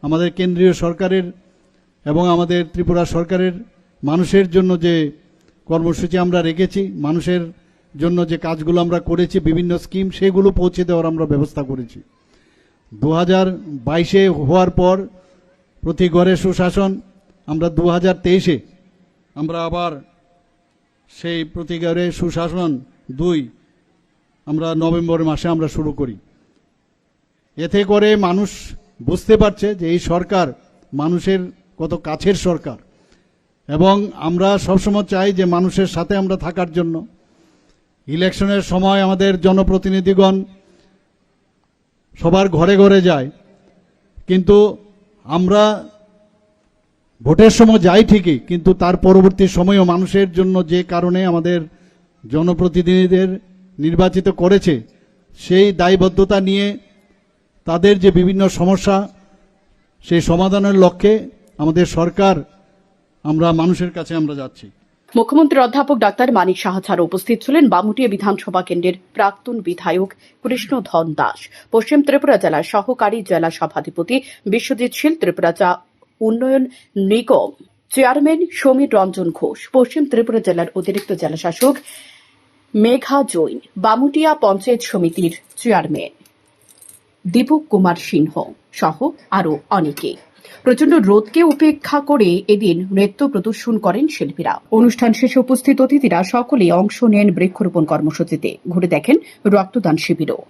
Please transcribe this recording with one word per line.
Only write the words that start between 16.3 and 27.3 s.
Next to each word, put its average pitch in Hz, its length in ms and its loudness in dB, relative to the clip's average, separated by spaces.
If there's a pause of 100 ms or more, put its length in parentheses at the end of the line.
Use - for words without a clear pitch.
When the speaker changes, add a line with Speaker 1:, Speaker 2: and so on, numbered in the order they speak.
Speaker 1:
সুশাসন, 180 540 -2 (580)
আমরা 160 200 -2 (100)
দু 170 60 0 (100)
হাজার 180 300 0
তেইশে 180 320 2 (800)
আমরা 160 220 -8 (100)
আবার 175 240 -6 (1200)
সেই 170 300 -8 (120)
প্রতি 170 320 -10
ঘরে 170 200 -2 (140)
সুশাসন 170 520 -4 (500)
দুই 175 180 0 (1080)
আমরা 156 220 -4 (140)
নভেম্বর 165 360 0 (120)
মাসে 151 240 -4
আমরা 160 220 -2
শুরু 151 160 -4
করি। 123 240 -8 (1400)